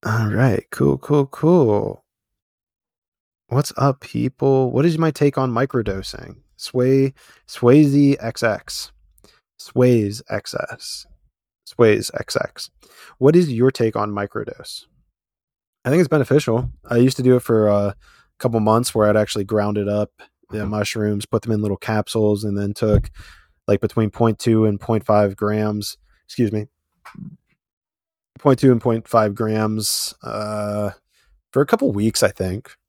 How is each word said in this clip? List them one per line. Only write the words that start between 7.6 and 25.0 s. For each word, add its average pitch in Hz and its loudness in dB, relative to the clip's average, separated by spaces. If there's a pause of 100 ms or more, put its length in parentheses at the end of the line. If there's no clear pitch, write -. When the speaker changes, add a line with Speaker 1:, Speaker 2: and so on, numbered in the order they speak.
Speaker 1:
X - -10
X. - -6 (680)
Sways 120 0
X - -8 (180)
S. - -16 (600)
Sways 104 2
X - -10
X. - -8 (480)
What 147 4
is 170 2
your 120 2
take 113 -2
on 104 -4
microdose? - -10 (1000)
I 127 -2
think 160 4
it's 151 2
beneficial. 131 0 (160)
I 120 0
used 131 4
to 131 -4
do 127 6
it 120 0
for 110 2
a 101 0 (440)
couple 117 -2
months 110 2
where 107 4
I'd 104 4
actually 104 -2
ground 104 -2
it 101 -2
up, 104 -2 (400)
the 107 -8
Speaker 2:
Mm-hmm. 104 -6
Speaker 1:
mushrooms, 104 -4
put 113 -2
them 117 -4
in 107 0
little 104 -2
capsules, 107 -2
and 104 -4
then 101 -4
took, 104 0 (580)
like, 101 2
between 110 -2
point 113 0
two 110 2
and 104 0
point 110 -2